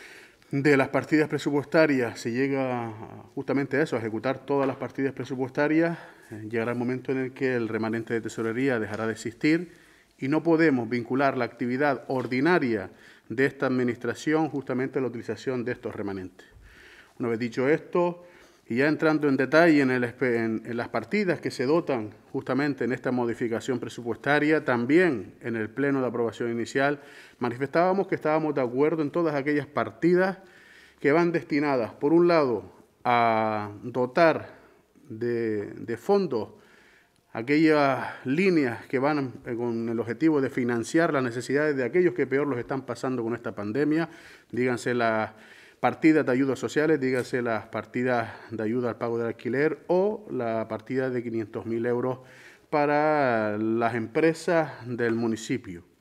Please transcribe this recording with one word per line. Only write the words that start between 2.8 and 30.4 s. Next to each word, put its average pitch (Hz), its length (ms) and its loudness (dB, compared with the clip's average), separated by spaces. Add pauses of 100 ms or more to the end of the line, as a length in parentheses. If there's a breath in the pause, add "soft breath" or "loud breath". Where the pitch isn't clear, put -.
justamente 135 440 -2
a 151 60 2
eso, 156 120 -2
a 117 40 -2
ejecutar 113 400 -4
todas 139 280 0
las 131 80 -2
partidas 131 380 -4
presupuestarias, 147 840 0 (320 loud breath)
eh, 107 200 -12
llegará 117 240 -2
el 120 40 -4
momento 127 360 -4
en 131 60 -2
el 131 120 -4
que 131 240 -2
el 117 140 -2
remanente 113 440 -4
de 113 60 0
tesorería 113 580 -2
dejará 107 300 -4
de 110 60 -2
existir 156 580 0 (460 loud breath)
y 139 100 -6
no 151 160 0
podemos 156 460 4
vincular 127 480 0
la 123 80 0
actividad 127 640 -2
ordinaria 127 800 0 (400 loud breath)
de 123 160 2
esta 139 200 -2
administración 127 840 0
justamente 131 500 -4
a - 20 0
la 127 60 -2
utilización 117 560 -6
de 123 80 -4
estos 110 240 -8
remanentes. 98 500 -10 (720 loud breath)
Una 123 120 -4
vez 113 100 -2
dicho 123 300 -2
esto, 175 560 0 (460 loud breath)
Y 117 60 0
ya 139 100 4
entrando 151 400 2
en 135 80 4
detalle 147 460 6
en 131 100 2
el 123 140 2
espe-, 120 320 0
en, 113 260 -2
en 117 140 -8
las 117 100 -4
partidas 175 540 -2
que 127 100 -4
se 127 140 -4
dotan 135 460 0 (200)
justamente 135 540 -2
en 117 80 0
esta 127 180 -4
modificación 120 680 -2
presupuestaria, 143 840 0
también 131 800 2
en 117 160 -6
el 107 120 -4
pleno 139 300 0
de 127 80 -2
aprobación 117 420 -2
inicial 139 520 -2 (380 loud breath)
manifestábamos 165 680 0
que 170 80 0
estábamos 156 400 0
de 143 60 0
acuerdo 143 400 0
en 143 100 -2
todas 165 240 0
aquellas 143 320 0
partidas 175 720 0 (640 loud breath)